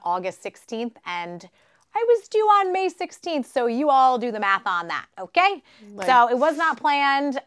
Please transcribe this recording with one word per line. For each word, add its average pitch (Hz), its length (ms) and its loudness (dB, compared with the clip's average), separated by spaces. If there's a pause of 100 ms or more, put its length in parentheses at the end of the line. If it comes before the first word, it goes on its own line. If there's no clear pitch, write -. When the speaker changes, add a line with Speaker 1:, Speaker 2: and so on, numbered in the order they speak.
Speaker 1:
August 185 400 -6
sixteenth, 226 640 -10
and 175 420 -10 (500)
I 466 120 -2
was 466 180 2
due 427 180 0
on 403 280 2
May 381 160 -2
sixteenth, 320 640 -8
so 240 160 0
you 254 220 -2
all 262 280 4
do 240 140 -4
the 214 80 -6
math 196 280 0
on 175 220 -4
that, 151 160 -8 (120)
okay? 339 460 0 (300)
Speaker 2:
Like 208 140 -10
Speaker 1:
So 240 220 6
it 247 80 2
was 294 200 2
not 320 200 -2
planned 285 680 0